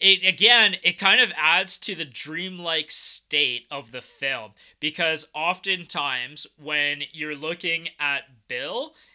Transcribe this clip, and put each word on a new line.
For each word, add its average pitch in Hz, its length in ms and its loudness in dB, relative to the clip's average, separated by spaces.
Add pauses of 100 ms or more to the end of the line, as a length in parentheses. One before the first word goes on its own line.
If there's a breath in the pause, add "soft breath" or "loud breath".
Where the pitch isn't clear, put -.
it, 185 240 6
again, 196 560 6
it 175 160 0
kind 196 240 4
of 208 160 2
adds 170 400 0
to - 160 -8
the 160 120 -8
dreamlike 165 840 -6
state - 800 -2
of 139 220 -12
the 127 100 -12
film, 120 520 -8 (260 soft breath)
because 156 560 2
oftentimes 156 1120 -2 (100)
when 147 540 -2
you're 151 240 -8
looking 165 540 -6 (100)
at 139 480 -6
Bill 170 480 -8 (200 soft breath)